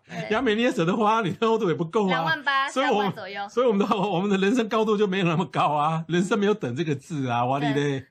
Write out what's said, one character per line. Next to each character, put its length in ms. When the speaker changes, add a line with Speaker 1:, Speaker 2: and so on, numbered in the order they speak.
Speaker 1:
对。 240
Speaker 2:
杨 100
美 140
你 60
也 100
舍 140
得 100
花， 260
你 120
的 120
厚 120
度 100
也 80
不 80
够 220
啊。 20
Speaker 1:
两 160
万 180
八， 280
Speaker 2:
所 120
以 60
我 60
们， 60
Speaker 1:
三 60
万 80
左 160
右。 200
Speaker 2:
所 140
以 40
我 60
们 120
的， 100
我 260
们 80
的 80
人 180
生 140
高 160
度 120
就 80
没 140
有 60
那 100
么 100
高 280
啊， 340
人 160
生 160
没 60
有 80
等 220
这 100
个 100
字 320
啊， 180
哇 140
哩 80
嘞。 60
Speaker 1:
对， 380